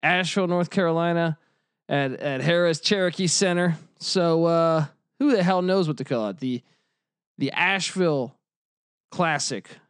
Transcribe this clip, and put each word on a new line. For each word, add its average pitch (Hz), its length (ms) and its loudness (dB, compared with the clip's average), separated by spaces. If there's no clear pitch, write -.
Asheville, 180 440 0
North 175 240 0
Carolina 170 680 0
at, 139 240 -2
at 135 260 -6
Harrah's 170 400 2
Cherokee 185 460 0
Center. 175 500 2
So, 170 460 0
uh, 165 400 2
who 285 100 4
the 214 120 4
hell 180 180 2
knows 185 280 2
what 147 100 -4
to 127 60 -8
call 110 260 -2
it? 95 100 -10
The, 127 220 -4
the - 160 -4
Asheville 175 800 -2
Classic 143 580 -2